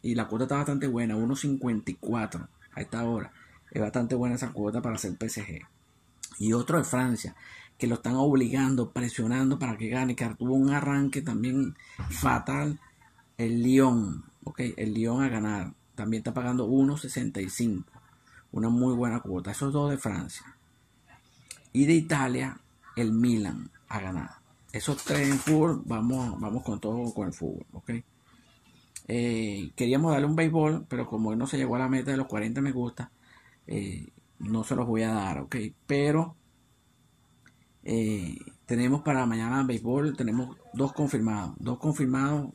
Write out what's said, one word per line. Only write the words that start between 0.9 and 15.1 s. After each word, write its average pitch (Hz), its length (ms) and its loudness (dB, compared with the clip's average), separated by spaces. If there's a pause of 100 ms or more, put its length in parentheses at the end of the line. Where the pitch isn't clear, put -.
uno 117 200 0
cincuenta 131 560 -2
y - 20 -6
cuatro 104 540 -4 (260)
a - 80 -10
esta 113 220 -6
hora. 117 280 -2 (380)
Es - 100 -6
bastante 117 360 0
buena 123 200 2
esa 120 160 -6
cuota 107 300 -2
para 98 140 -2
hacer 90 200 -6
P 113 120 -6
S 107 180 -6
G. 80 160 -12 (800)
Y 110 140 4
otro 120 260 4
de 131 40 2
Francia, 127 520 0 (420)
que - 80 -2
lo 117 100 2
están 120 200 0
obligando, 131 760 4
presionando 123 720 0
para 120 180 -4
que 110 120 -4
gane, 127 260 0
que 120 100 -2 (100)
tuvo 127 200 0
un 135 160 6
arranque 139 500 0
también 131 540 0 (340)
fatal, 139 680 0 (580)
el 117 240 0
Lyon, 120 640 6 (180)
¿ok? - 180 -10 (140)
El 107 200 -2
Lyon 117 260 2